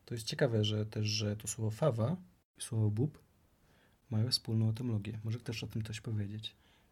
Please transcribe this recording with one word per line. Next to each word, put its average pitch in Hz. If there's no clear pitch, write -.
To -
jest 113
ciekawe, 117
że 107
też, 107
że 104
to 107
słowo 110
fawa 127
i -
słowo 107
bób 117
mają 110
wspólną 113
etymologię. 110
Może 113
ktoś -
o -
tym 113
coś 110
powiedzieć? 107